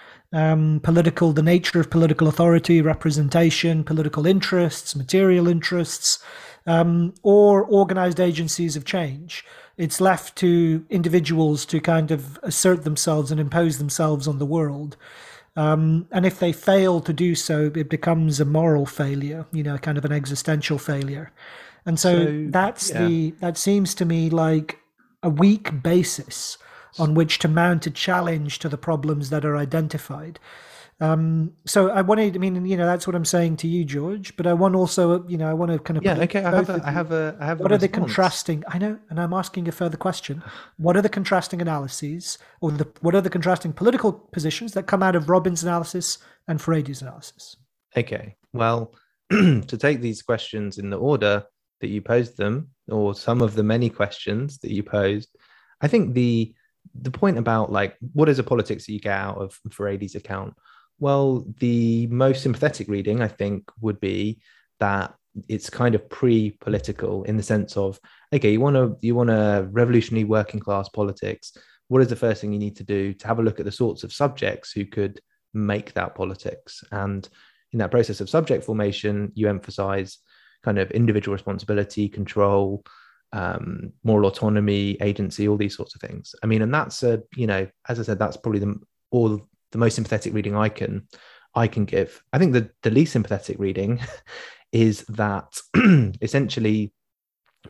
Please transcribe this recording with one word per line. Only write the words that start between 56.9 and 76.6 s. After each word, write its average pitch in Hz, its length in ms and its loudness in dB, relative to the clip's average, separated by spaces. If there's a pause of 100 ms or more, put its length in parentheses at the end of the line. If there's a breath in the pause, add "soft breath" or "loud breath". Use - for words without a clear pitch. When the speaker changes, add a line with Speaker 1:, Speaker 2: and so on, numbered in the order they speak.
Speaker 2:
the 127 180 -8
point 185 260 0
about, 113 340 0
like, 101 240 -2 (160)
what 156 160 4
is 143 100 4
a 127 60 0
politics 110 420 -2
that - 60 -14
you 104 80 -8
get 101 180 -4
out 98 200 -6
of 98 200 -10 (140)
Farade's 101 440 -8
account? 98 400 -10 (440 soft breath)
Well, 139 460 0 (140)
the 117 480 0
most 131 360 0
sympathetic 123 460 -2
reading, 104 320 -2
I 107 80 -2
think, 101 500 -6
would 107 220 -4
be 98 380 -4 (400 soft breath)
that 202 340 -2 (340)
it's - 220 -8
kind 120 260 2
of - 140 -6
pre-political 107 1160 -2
in 107 140 -2
the 104 60 -2
sense 104 340 -2
of, 98 220 -4 (340 soft breath)
okay, 117 180 4
you 110 80 2
wanna, 131 420 2
you 117 140 0
wanna 107 560 2
revolutionary 117 540 2
working 107 340 0
class 98 300 -4
politics. 101 640 -6 (340 soft breath)
What 131 140 4
is 117 80 4
the 117 80 -4
first 113 240 -2
thing 104 100 -6
you 104 80 -2
need 104 180 -6
to - 60 -16
do 98 300 -4
to - 140 -12
have 117 120 0
a 117 40 2
look 110 160 0
at - 60 -8
the 101 60 -6
sorts - 320 -4
of - 80 -14
subjects - 640 -4
who 101 120 -6
could 101 360 -6 (320)
make 104 400 -4
that 92 220 -6
politics? - 760 -10